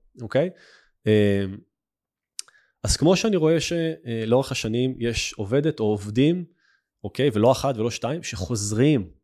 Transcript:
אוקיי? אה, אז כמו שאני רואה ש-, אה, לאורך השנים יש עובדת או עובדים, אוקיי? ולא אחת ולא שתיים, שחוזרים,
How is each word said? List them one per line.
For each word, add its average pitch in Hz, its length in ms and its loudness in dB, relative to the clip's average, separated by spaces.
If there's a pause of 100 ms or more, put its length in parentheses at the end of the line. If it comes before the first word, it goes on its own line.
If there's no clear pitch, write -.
(220)
אוקיי? 135 280 0 (580)
אה, 101 380 4 (1400)
אז - 140 -2
כמו 175 180 4
שאני 208 200 0
רואה 160 240 2
ש-, - 140 -6
אה, 160 520 -4
לאורך 123 260 2
השנים 127 480 -2
יש 117 380 -4
עובדת 135 420 -2
או 110 60 0
עובדים, 107 600 0 (580)
אוקיי? 127 300 -2
ולא 107 180 6
אחת 135 260 0
ולא 110 140 -2
שתיים, 143 320 -6
שחוזרים, 107 840 0 (140)